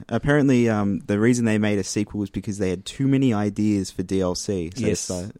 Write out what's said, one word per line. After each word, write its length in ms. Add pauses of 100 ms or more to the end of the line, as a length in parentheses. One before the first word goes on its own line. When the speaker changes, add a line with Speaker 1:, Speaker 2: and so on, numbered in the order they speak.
Speaker 1:
Apparently, 600
um, 380
the 120
reason 280
they 120
made 200
a 60
sequel 360
was 100
because 280
they 120
had 140
too 240
many 240
ideas 580
for 120
D 180
L 140
C. 400
So 120
Speaker 2:
Yes, 220
Speaker 1:
it's 20
like, 300